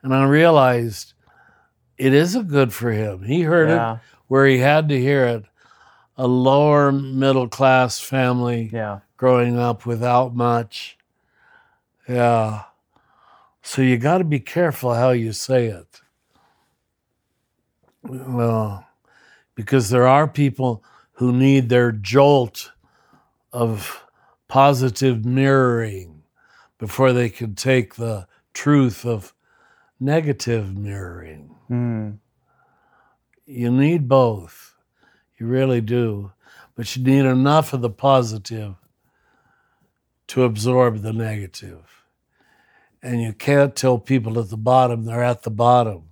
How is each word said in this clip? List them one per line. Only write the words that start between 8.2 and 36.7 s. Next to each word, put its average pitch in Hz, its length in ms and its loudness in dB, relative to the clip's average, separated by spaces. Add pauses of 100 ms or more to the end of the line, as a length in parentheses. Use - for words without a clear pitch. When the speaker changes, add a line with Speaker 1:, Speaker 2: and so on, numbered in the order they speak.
Speaker 2:
Yeah. 107 280 -8 (160)
Speaker 1:
growing 120 420 2
up 120 280 -2
without 123 480 0
much. 117 640 -4 (1080)
Yeah. 117 560 0 (960)
So - 200 -8
you 127 160 4
gotta 165 260 0
be 151 160 -2
careful 143 540 -4
how 123 160 2
you 113 220 -2
say 123 340 -2
it. - 340 -12 (2000)
Well, 117 840 -4 (680)
because 110 360 0
there 123 180 4
are 143 180 4
people 131 560 -4 (300)
who 123 200 -2
need 131 360 4
their 123 240 2
jolt 123 800 2 (800)
of 113 520 -6 (440)
positive 131 760 2
mirroring 117 1000 -2 (560)
before 127 340 2
they 123 160 0
can 110 260 -10
take 127 400 -2
the 110 320 -10 (260)
truth 139 540 0
of 110 260 -6 (680)
negative 127 760 -2
mirroring. 87 800 -14 (160)
Speaker 2:
Mm. 113 480 -6 (1300)
Speaker 1:
You 120 240 -4
need 143 380 0
both. 117 680 0 (640)
You 113 80 -8
really 131 340 0
do. 107 520 -4 (420)